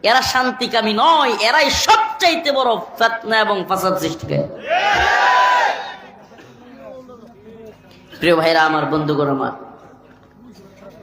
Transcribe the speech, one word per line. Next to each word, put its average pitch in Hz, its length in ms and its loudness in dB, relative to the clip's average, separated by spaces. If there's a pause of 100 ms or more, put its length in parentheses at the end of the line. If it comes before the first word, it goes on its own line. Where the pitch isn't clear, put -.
এরা 247 200 2
শান্তিকামী 240 720 -2
নয়, 285 440 2
এরাই 269 300 2
সবচাইতে 339 800 2
বড় 247 240 0
ফিতনা 220 640 -2
এবং 202 280 -2
ফাসাদ 185 300 -2
সৃষ্টিকারী। 156 440 -4 (3750)
প্রিয় 165 180 2
ভাইরা 160 260 4
আমার, 156 240 2
বন্ধুগণ 147 440 0
আমার, 131 200 -2 (1500)